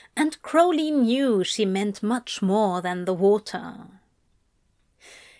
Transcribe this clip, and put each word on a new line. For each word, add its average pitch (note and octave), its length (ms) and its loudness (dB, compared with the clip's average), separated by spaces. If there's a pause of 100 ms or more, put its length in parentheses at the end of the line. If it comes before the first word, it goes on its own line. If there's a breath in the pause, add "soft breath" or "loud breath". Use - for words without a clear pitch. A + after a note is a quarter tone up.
(160 loud breath)
and D#4 260 -2
Crowley D#4+ 480 2
knew B3+ 540 2
she - 200 -2
meant G3 380 -2
much A#3 400 -4
more F#3+ 380 2
than F3+ 240 -6
the F#3 100 -2
water. F#3+ 840 -2 (1400 soft breath)